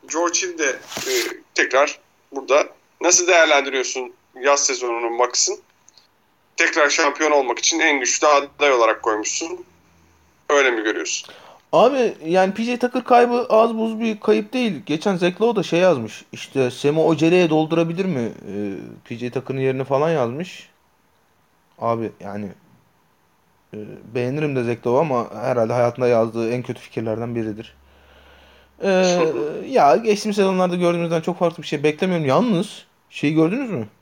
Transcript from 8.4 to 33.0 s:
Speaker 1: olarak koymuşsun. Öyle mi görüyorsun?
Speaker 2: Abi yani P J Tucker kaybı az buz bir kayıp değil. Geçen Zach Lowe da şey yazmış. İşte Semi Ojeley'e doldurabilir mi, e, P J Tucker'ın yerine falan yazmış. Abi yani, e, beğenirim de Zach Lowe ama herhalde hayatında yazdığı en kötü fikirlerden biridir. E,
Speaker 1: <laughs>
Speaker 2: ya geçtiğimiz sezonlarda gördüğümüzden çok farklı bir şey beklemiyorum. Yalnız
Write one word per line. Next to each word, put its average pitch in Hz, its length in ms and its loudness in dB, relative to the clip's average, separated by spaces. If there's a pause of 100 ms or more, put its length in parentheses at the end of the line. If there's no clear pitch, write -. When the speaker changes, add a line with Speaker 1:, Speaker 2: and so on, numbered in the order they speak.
Speaker 1:
olarak 113 300 2
koymuşsun. 117 600 -4 (840)
Öyle 139 220 4
mi 110 120 -4
görüyorsun? - 500 -4 (380)
Speaker 2:
Abi 233 420 4 (120)
yani 185 280 2
P 226 100 -6
J 240 160 -4
Tucker 247 240 -2
kaybı 240 460 4
az 226 280 4
buz 220 220 -4
bir 220 200 -2
kayıp 214 340 0
değil. 220 320 -2
Geçen 175 300 -2
Zach 180 260 0
Lowe 220 180 2
da 165 40 -2
şey 165 160 0
yazmış. 143 520 0
İşte 131 400 -2
Semi 147 280 0
Ojeley'e 165 500 4
doldurabilir 165 560 0
mi, 127 260 -2 (160)
e, - 60 -10 (500)
P 123 120 -12
J 120 160 -8
Tucker'ın 135 280 -6
yerine 131 240 -2
falan 139 260 0
yazmış. 147 600 -4 (1120)
Abi 113 400 -4
yani, 101 300 -10 (1200)
e, 104 40 -14 (380)
beğenirim 135 400 -2
de 127 80 -2
Zach 117 240 -4
Lowe 123 120 4
ama 120 440 -2
herhalde 120 300 0
hayatında 120 340 0
yazdığı 113 440 2
en 123 120 -4
kötü 117 180 -10
fikirlerden 113 540 -6
biridir. 110 400 -8 (1080)
E, 196 60 0
Speaker 1:
<laughs> 175 800 0
Speaker 2:
ya 170 280 6
geçtiğimiz 214 400 0
sezonlarda 185 400 2
gördüğümüzden 170 460 0
çok 170 180 -4
farklı 170 240 -2
bir - 40 -12
şey 143 160 -4
beklemiyorum. 160 420 0
Yalnız 180 600 0 (240)